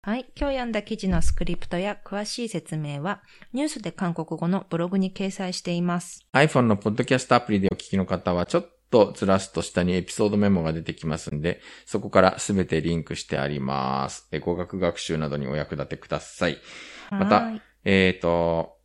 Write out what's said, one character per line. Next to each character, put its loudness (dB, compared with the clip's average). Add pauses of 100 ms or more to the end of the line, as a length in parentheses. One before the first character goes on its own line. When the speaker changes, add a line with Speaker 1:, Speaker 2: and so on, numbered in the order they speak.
Speaker 1:
は -2
い。 -8 (100)
今 -2
日 -2
読 -4
ん -6
だ -2
記 -8
事 -2
の 4
ス 8
ク 2
リ 0
プ -6
ト -2
や -2
詳 -6
し -6
い -6
説 -6
明 -6
は、 -6 (320)
ニ -2
ュ 0
ー 0
ス -8
で -6
韓 -2
国 -6 (140)
語 0
の 0
ブ -4
ロ 0
グ 0
に 0
掲 -4
載 -6
し -8
て -4
い 0
ま 0
す。 -18
Speaker 2:
iPhone 6
の 4
ポ -2
ッ -2
ド -2
キ 2
ャ 2
ス -8
ト 6
ア 6
プ -6
リ 2
で 2
お -4
聞 -18
き 0
の 0
方 -2
は、 0
ち 0
ょ 4
っ -16 (200)
と 6
ず 0
ら 6
す -10
と -2
下 0
に 2
エ 2
ピ -10
ソ 0
ー 2
ド 0
メ 4
モ 4
が 0
出 -4
て -6
き -12
ま -2
す -8
ん -4
で、 -4 (240)
そ -4
こ -8
か 6
ら 6
す -2
べ 2
て 0
リ 0
ン -2
ク -8
し -10
て -4
あ -2
り -4
ま -2
す。 -16
え、 -4
語 -2
学 -8
学 0
習 -4
な -2
ど -4
に -6
お -4
役 -6
立 -6
て -8
く -20
だ -4
さ -4
い。 -6 (520)
Speaker 1:
は -6
い。 -4
Speaker 2:
ま 2
た、 4 (340)
え 4
ー -12
と 0